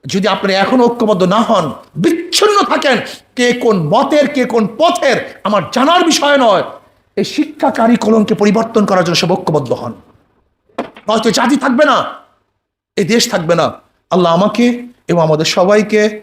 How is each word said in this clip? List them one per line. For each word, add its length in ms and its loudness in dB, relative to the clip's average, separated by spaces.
যদি 240 -2
আপনারা 340 0
এখন 180 2
ঐক্যবদ্ধ 420 2
না 80 2
হন, 220 0
বিচ্ছিন্ন 600 0
থাকেন, 280 0
কে 120 0
কোন 160 2
মতের, 420 2
কে 140 -2
কোন 180 0
পথের, 400 0
আমার 180 0
জানার 320 2
বিষয় 340 2
নয়। 260 2
এই 180 -4
শিক্ষা 360 -2
কারিকুলামকে 640 2
পরিবর্তন 520 0
করার 200 0
জন্য 140 -2
সব 120 -2
ঐক্যবদ্ধ 400 -2
হন, 200 -8
নয়তো 260 0
জাতি 260 0
থাকবে 280 2
না, 120 2
এই 160 0
দেশ 180 2
থাকবে 240 -2
না। 120 0
আল্লাহ 220 2
আমাকে 320 2
এবং 140 0
আমাদের 320 0
সবাইকে 460 2